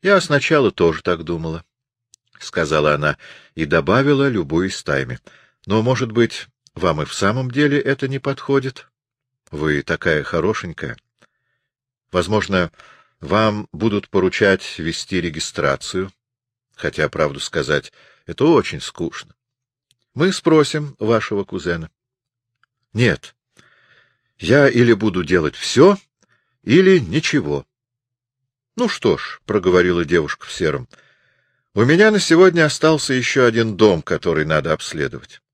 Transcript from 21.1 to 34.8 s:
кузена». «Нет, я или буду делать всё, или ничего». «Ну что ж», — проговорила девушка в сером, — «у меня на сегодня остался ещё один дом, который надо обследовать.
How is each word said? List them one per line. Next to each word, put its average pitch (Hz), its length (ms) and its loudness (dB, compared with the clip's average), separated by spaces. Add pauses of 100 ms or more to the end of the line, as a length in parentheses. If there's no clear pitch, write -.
кузена». 85 480 -6 (1000)
«Нет, 107 420 -2 (1040)
я 135 300 4
или 120 240 4
буду 95 320 0
делать 80 320 0
всё, 190 420 4 (640)
или 185 380 4
ничего». 87 680 -4 (1080)
«Ну 240 120 0
что - 300 0
ж», — - 280 -14
проговорила 90 580 2
девушка 78 420 -2
в - 60 -16
сером, — 78 360 -4 (840)
«у 104 100 2
меня 185 280 4
на 208 80 2
сегодня 170 440 6
остался 151 480 0
ещё 127 320 2
один 113 320 2
дом, 92 260 4
который 78 420 -2
надо 78 280 0
обследовать. 71 680 -8 (140)